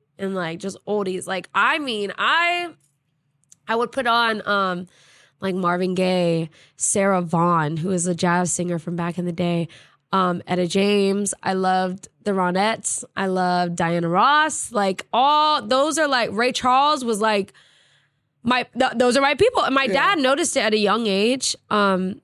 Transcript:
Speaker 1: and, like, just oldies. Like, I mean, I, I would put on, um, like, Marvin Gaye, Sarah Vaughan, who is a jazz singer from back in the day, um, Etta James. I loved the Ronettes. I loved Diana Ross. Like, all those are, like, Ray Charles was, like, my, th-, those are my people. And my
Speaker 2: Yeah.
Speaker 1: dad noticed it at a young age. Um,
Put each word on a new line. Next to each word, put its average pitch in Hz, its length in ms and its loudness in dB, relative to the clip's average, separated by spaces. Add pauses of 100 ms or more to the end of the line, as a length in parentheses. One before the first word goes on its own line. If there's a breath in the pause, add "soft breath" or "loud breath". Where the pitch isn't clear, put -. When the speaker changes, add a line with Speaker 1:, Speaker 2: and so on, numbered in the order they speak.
(160)
Speaker 1:
and, 190 200 -6
like, 165 240 -6
just 190 160 -10 (100)
oldies. 190 400 -4
Like, 185 280 -6
I 247 240 2
mean, 214 400 -4
I, 339 520 0 (960)
I 220 80 -2
would 233 160 0
put 254 160 -4
on, 233 400 0
um, 185 400 -2 (540 soft breath)
like, 190 160 -4
Marvin 180 380 0
Gaye, 175 560 0 (260 soft breath)
Sarah 196 460 0
Vaughan, 165 560 0
who 175 120 -4
is 175 160 -2
a 180 80 0
jazz 175 380 0
singer 175 260 -4
from 170 180 -8
back 170 220 -6
in 180 60 -4
the 175 80 -4
day, 170 360 -2 (440 loud breath)
um, 180 340 0
Etta 180 220 0
James. 196 640 0 (100)
I 190 120 -2
loved 185 540 -2 (160)
the 208 80 -2
Ronettes. 190 680 -2 (140)
I 190 100 -2
loved 180 500 0
Diana 170 340 0
Ross. 277 600 2
Like, 196 420 -2
all 294 540 2
those 277 320 0
are, 302 100 2
like, 247 240 0
Ray 240 200 0
Charles 269 500 2
was, 226 180 -2
like, 208 340 0 (880 soft breath)
my, 247 220 0 (140)
th-, 254 160 2
those 247 220 4
are 277 60 2
my 285 120 2
people. 415 300 2
And 262 100 0
my 269 100 2
Speaker 2:
Yeah. 214 80 -2 (220)
Speaker 1:
dad 339 40 0
noticed 277 380 0
it 262 40 0
at 214 140 2
a 214 40 4
young 214 280 2
age. 214 500 0 (140)
Um, 196 540 0